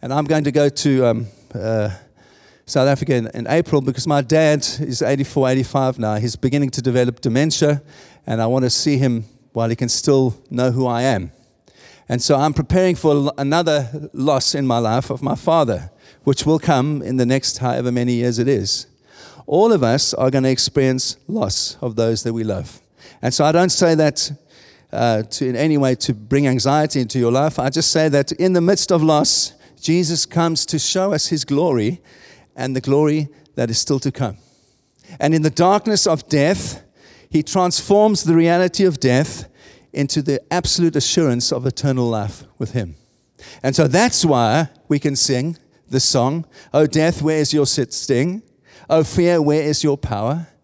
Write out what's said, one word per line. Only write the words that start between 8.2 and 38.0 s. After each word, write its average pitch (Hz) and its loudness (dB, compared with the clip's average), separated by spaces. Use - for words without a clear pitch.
and 113 -2
I 113 0
want 127 0
to 123 0
see 143 0
him 120 0
while 117 -2
he 113 -2
can 120 -4
still 135 2
know 127 0
who 127 -2
I 120 -2
am. 98 -2
And 123 -2
so 143 2
I'm 147 2
preparing 175 2
for 156 2
l-, 143 0
another 147 -2
loss 135 0
in 143 -2
my 120 2
life 117 0
of 104 -6
my - -4
father, 123 0
which 139 0
will 156 2
come 147 0
in 127 -4
the 123 2
next 131 -2
however 123 -2
many 123 0
years 120 -2
it 123 0
is. 107 -2
All 202 2
of 165 2
us 120 0
are 131 0
gonna 131 2
experience 131 0
loss 170 -4
of 113 -6
those 113 0
that 113 -4
we 113 -4
love. - -6
And 127 -2
so 147 2
I 156 4
don't 175 4
say 165 2
that, 151 0
uh, 113 0
to, 127 -4
in 123 -2
any 147 2
way 131 2
to - -4
bring 135 0
anxiety 135 2
into 123 -4
your 117 2
life. 135 0
I 135 -2
just 160 0
say 156 2
that 139 2
in 185 0
the 175 4
midst 185 2
of 165 4
loss, 151 2
Jesus 165 0
comes 165 -2
to 160 -4
show 190 -2
us - -2
his 151 -4
glory 139 -2
and 131 -6
the 127 -2
glory 147 0
that 120 -2
is 113 -2
still 135 -2
to 143 -4
come. 107 -6
And 156 2
in 156 2
the 151 2
darkness 202 2
of 160 -2
death, 156 0
he 156 0
transforms 196 2